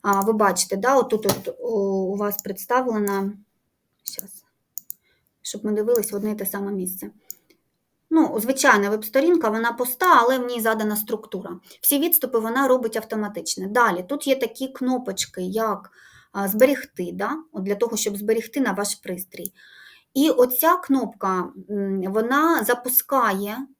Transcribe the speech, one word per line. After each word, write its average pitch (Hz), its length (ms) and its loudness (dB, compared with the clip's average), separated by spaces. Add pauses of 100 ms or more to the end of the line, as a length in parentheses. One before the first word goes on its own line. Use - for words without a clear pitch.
А, 202 180 2
ви 214 120 2
бачите, 202 440 2
да, 247 200 2
отут 220 300 2
от, - 340 -4
о, 240 100 -6 (100)
у 190 360 -2
вас 202 200 -4
представлена, 208 960 -2 (720)
щас, - 400 -12 (1000)
щоб 214 220 -10
ми 214 80 -2
дивились 214 400 0
в 202 40 -6
одне 208 140 -2
й 208 40 -2
те 202 120 -6
саме 202 260 -6
місце. 185 380 -6 (1000)
Ну, 311 280 4
звичайна 226 500 4
веб-сторінка, 269 580 2
вона 226 240 0
пуста, 247 340 -2 (120)
але 247 200 4
в 247 80 -2
ній 240 140 -4
задана 214 360 0
структура. 208 540 -6 (300)
Всі 285 180 2
відступи 277 400 0
вона 240 300 0
робить 247 280 2
автоматично. 208 720 -6
Далі, 208 400 2
тут 294 180 -4
є 269 100 4
такі 262 320 -4
кнопочки, 247 760 -4
як, 196 480 -4 (420)
а, 196 160 -4
зберегти, 214 640 0
да? 196 180 -4 (220)
От 190 100 -8
для 202 120 -2
того, 233 220 -2
щоб 202 200 -4
зберегти 220 440 -2
на 226 120 2
ваш 202 220 -4
пристрій. - 580 -12 (600)
І 294 160 4
оця 254 460 4
кнопка, 202 720 -2 (220)
м, 196 420 -2
вона 269 520 2
запускає 233 920 0 (240)